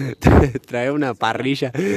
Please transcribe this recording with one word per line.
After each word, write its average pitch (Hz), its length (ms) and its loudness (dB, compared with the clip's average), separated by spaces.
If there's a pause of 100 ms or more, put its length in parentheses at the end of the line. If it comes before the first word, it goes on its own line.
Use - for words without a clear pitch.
(220)
<laughs> - 460 4
trae 123 260 -4
una 139 220 -2
parrilla. 123 580 -2 (240)